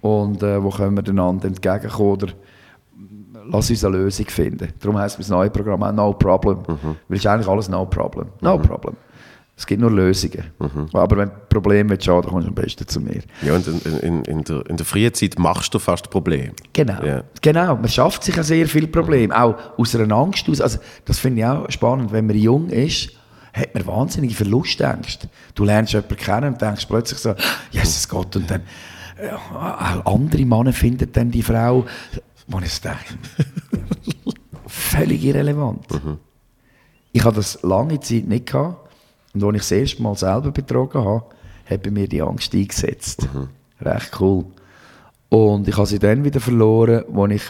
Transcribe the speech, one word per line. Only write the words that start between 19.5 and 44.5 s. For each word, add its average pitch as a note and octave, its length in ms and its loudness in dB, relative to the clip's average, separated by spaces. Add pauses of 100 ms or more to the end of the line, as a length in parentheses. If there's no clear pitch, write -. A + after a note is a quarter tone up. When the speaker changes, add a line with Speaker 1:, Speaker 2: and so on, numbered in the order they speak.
Speaker 1:
aus A#2 160 2
einer G#2+ 200 4
Angst D#3+ 360 0
aus. D3 100 0
Also, A2+ 180 0 (260)
das - 160 0
finde B2 220 2
ich A2+ 40 2
auch C3+ 240 -2
spannend. A#2+ 420 0
Wenn A2 140 2
man G#2+ 100 2
jung B2 320 4
ist, - 420 0 (420)
hat - 220 -4
man F#2 120 -4
wahnsinnige B2 480 -2
Verlustängste. - 960 -2 (260)
Du - 100 0
lernst G#2+ 280 2
jemanden G#2 240 -2
kennen B2 380 -2
und A#2 60 -8
denkst G#2 260 -2
plötzlich - 340 -2
so, G#2+ 140 -2 (360)
«Jesus - 380 0
Gott.» F#2 260 -6
Und F2+ 160 -2
dann... F2+ 120 -2 (600)
Ja, - 800 -6
auch G2 100 0
andere D3 300 2
Männer B2 280 4
finden B2 400 0
dann A#2+ 180 2
die A#2 120 0
Frau, A#2 420 2 (640)
wo F#2+ 100 -6
ich E2 140 -4
so - 160 -8
denke, - 960 -6 (420)
Speaker 2:
<laughs> - 400 -12
Speaker 1:
völlig D#3 580 0
irrelevant. C#3+ 680 0
Speaker 2:
Mhm. D2+ 260 -6 (920)
Speaker 1:
Ich A2 120 2
habe A2 120 4
das - 260 -4
lange B2+ 380 0
Zeit A#2 260 -4
nicht B2 200 -2
gehabt. D3+ 440 -4 (440)
Und G2+ 100 -2
als G#2 100 2
ich G#2 80 0
das - 100 -6
erste B2 300 0
Mal G#2 140 -2
selber A2+ 340 0
betrogen C3 540 -2
habe, A2 200 0 (440)
hat F#2+ 140 -4
bei G2+ 80 -4
mir G2+ 180 0
die D2+ 140 -2
Angst - 320 -4
eingesetzt. - 800 -4
Speaker 2:
Mhm. C2+ 160 -6 (320)
Speaker 1:
Recht - 400 -4
cool. F#2+ 240 4 (840)